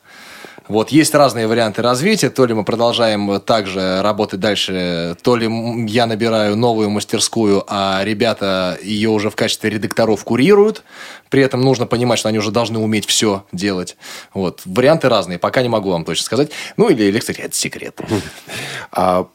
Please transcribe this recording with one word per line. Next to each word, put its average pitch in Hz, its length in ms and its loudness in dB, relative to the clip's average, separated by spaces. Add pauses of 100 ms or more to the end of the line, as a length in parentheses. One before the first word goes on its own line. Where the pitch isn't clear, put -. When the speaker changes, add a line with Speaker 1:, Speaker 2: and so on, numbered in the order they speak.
(680)
Speaker 1:
Вот, 107 240 0
есть 147 240 4
разные 120 320 2
варианты 113 340 0
развития. 127 480 2
То 131 160 2
ли 117 80 2
мы 107 100 0
продолжаем 110 800 0
также 95 600 -2
работать 104 380 -2
дальше, 90 800 -2
то 123 140 4
ли, 113 120 0
м, 113 380 -4
я 113 200 2
набираю 110 500 0
новую 110 340 2
мастерскую, 104 800 0
а 98 360 -2
ребята 98 800 -2
её 107 300 -2
уже 107 180 0
в - 60 -8
качестве 110 340 -4
редакторов 110 540 0
курируют. 202 600 4 (460)
При 135 120 4
этом 127 200 2
нужно 127 260 2
понимать, 120 320 0
что 110 100 -2
они 110 80 0
уже 107 140 -2
должны 117 280 0
уметь 107 260 0
всё 101 380 0 (100)
делать. 92 440 -4 (360)
Вот. 95 320 -4
Варианты 131 440 4
разные. 92 300 0
Пока 107 220 0
не 123 80 0
могу 101 200 0
вам 82 160 -2
точно 82 200 -4
сказать. 139 260 -2 (260)
Ну, 220 120 4
или, 120 140 4
или, 101 160 2
кстати, - 220 -6
это - 140 -8
секрет. - 440 -8 (920)
Speaker 2:
А, 92 440 0